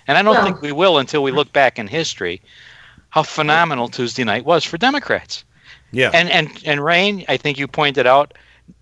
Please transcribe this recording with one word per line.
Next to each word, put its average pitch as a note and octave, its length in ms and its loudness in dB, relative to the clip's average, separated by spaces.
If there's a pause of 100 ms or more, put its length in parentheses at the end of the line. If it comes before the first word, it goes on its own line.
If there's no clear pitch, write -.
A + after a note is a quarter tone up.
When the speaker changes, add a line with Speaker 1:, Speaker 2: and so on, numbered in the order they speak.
Speaker 1:
and C#3+ 100 2
I F#3 60 4
don't G#3 120 4
Speaker 2:
Well G#3 100 2
Speaker 1:
think F3+ 180 -4
we D3 100 -6
will E3 260 4
until C#3 260 0
we C3+ 80 -2
look C3+ 200 -2
back C3+ 260 2
in G#2+ 100 -10
history, G2+ 520 -6 (680)
how D#3 140 0
phenomenal D3+ 640 0
Tuesday A#2+ 340 -6
night A2+ 220 -2
was D#3+ 200 2
for - 140 -8
Democrats. A#3+ 640 -2 (480)
Speaker 3:
Yeah. A#2+ 240 0
Speaker 1:
And, E3+ 160 2
and, D#3+ 180 0 (160)
and C#3+ 200 -2
Rain, F3+ 440 0
I C#3 80 0
think C#3 220 -6
you C#3 80 -4
pointed C3+ 400 0
out, C#3 280 4 (480)